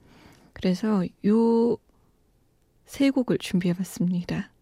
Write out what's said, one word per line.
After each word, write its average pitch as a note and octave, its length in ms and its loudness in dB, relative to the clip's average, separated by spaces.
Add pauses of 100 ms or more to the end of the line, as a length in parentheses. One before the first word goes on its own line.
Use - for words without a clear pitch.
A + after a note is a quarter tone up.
(540)
그래서 F#3+ 500 0 (220)
요 A3+ 520 2 (1080)
세 - 240 0
곡을 B3+ 300 0
준비해봤습니다. F3 1120 -4 (100)